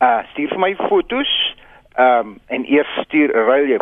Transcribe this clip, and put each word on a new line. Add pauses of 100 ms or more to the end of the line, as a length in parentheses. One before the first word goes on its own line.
uh,
stuur
vir
my
foto's," (400)
ehm, (120)
en
eers (160)
stuur,
ruil
jy